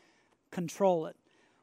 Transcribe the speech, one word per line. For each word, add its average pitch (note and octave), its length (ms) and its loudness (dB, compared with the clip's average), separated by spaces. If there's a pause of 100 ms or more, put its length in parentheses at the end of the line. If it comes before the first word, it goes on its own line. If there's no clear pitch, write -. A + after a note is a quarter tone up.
(500)
control F3 560 0
it. - 100 -14 (460)